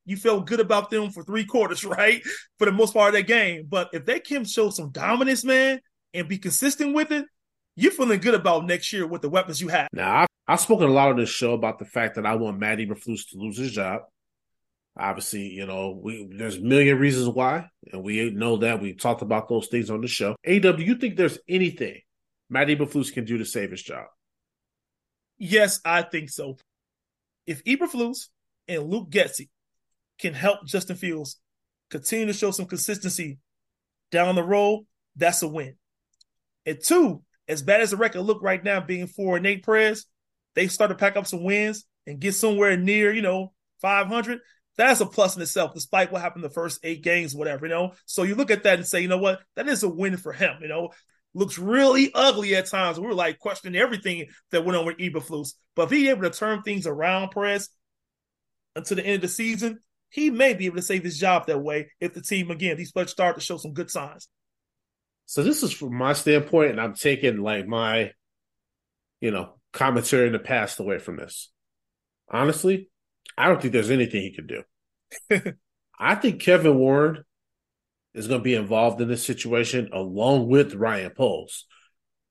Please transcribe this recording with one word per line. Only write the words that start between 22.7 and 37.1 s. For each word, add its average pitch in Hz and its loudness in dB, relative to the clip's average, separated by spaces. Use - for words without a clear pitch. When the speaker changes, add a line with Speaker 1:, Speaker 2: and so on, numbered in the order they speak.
Speaker 2:
can 120 -6
do 117 -4
to 110 -4
save 101 -6
his 92 -14
job? 62 -14
Speaker 1:
Yes, 202 2
I 170 2
think 160 -8
so. 139 -12
If 156 -10
Eberflus 254 -2
and 165 -6
Luke 180 -6
Getsy - 0
can 170 -4
help 185 0
Justin 185 -6
Fields 160 -8
continue 220 -4
to 208 -2
show 202 -2
some 185 -6
consistency 180 -6
down 175 2
the 175 2
road, 202 2
that's 170 2
a 170 -2
win. 151 -10
And 156 -6
two, 302 2